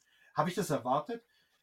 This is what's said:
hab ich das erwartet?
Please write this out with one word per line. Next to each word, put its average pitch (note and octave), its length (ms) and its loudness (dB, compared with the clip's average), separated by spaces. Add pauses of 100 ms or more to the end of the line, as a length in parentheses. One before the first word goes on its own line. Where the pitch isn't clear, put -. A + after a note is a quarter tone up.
(340)
hab D#3 140 4
ich F#3 60 -4
das G3+ 160 -2
erwartet? C#3+ 520 0 (400)